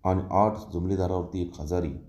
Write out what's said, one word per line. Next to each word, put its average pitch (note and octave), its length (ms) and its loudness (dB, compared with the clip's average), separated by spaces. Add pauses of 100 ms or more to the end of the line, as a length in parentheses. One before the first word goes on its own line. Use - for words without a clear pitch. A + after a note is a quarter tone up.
आणि F#2 180 4 (100)
आठ G#2 420 2
जुमलेदारावरती F2+ 680 0
एक D#2+ 200 -6
हजारी D#2+ 320 -2 (160)